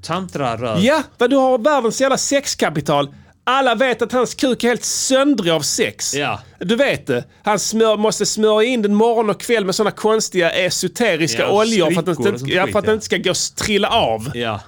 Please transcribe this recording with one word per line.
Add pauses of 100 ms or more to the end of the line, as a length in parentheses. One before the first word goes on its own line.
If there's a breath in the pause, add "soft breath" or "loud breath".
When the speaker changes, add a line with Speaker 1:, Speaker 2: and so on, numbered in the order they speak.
Speaker 1:
Tantra-rör.
Speaker 2:
Ja, (140)
vad
du
har
världens
jävla
sexkapital. (300 loud breath)
Alla
vet
att
hans
kuk
är
helt
söndrig
av
sex.
Speaker 1:
Ja. (180 soft breath)
Speaker 2:
Du
vet
det. (200 soft breath)
Han
smör-,
måste
smörja
in
den
morgon
och
kväll
med
såna
konstiga
esoteriska
Speaker 1:
Ja, (100)
Speaker 2:
oljor
för
att
den
Speaker 1:
sprickor
och
Speaker 2:
inte,
Speaker 1:
sånt
Speaker 2:
ja,
Speaker 1:
skit,
Speaker 2:
för
att
den
Speaker 1:
ja.
Speaker 2:
inte
ska
gå
s-,
trilla
av.
Speaker 1:
Ja.